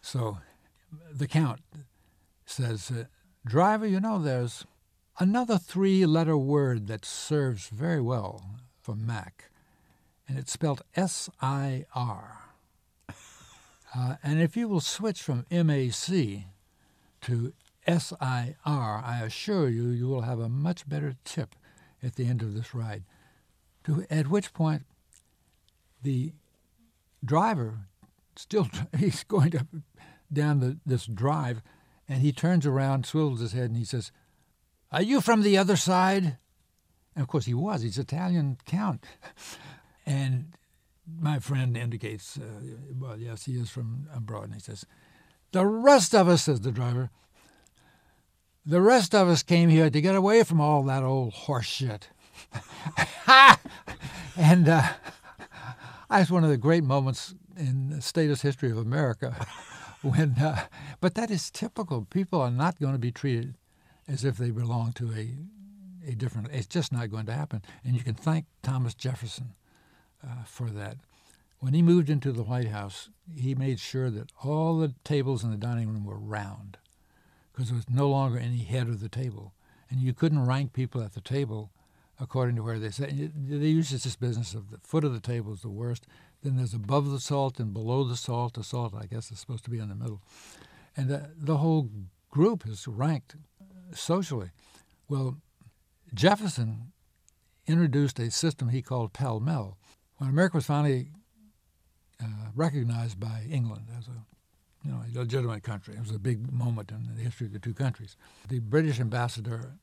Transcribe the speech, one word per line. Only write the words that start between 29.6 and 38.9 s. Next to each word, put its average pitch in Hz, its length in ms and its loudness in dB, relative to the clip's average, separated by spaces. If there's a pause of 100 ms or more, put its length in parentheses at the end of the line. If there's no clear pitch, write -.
down 147 300 2
the, 127 240 -2
this 127 220 -2
drive, 120 560 -2 (440)
and 131 160 -2
he 143 100 4
turns 160 340 2
around, 135 400 0
swivels 143 340 0
his 113 120 -4
head, 127 180 -2
and 117 60 -4
he 117 100 -2
says, - 260 -6 (800)
"Are 170 100 2
you 240 200 4
from 226 200 4
the 202 140 6
other 190 200 4
side?" 185 600 4 (800)
And 147 80 -2
of 127 60 -2
course - 180 0
he 120 80 0
was. 165 280 -2
He's 113 160 -4
Italian 156 680 -2
Count. 180 440 -2